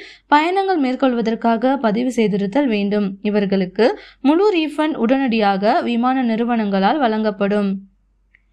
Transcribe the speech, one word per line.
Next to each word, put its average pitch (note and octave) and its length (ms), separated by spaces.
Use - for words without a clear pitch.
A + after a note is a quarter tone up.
பயணங்கள் F4+ 560
மேற்கொள்வதற்காக A#3+ 960
பதிவு A#3+ 340
செய்திருத்தல் G#3+ 600
வேண்டும். G3+ 340
இவர்களுக்கு G3+ 640
முழு E4 320
ரீஃபண்ட் D#4 440
உடனடியாக A3+ 840
விமான A#3+ 400
நிறுவனங்களால் A3+ 840
வழங்கப்படும். G#3 680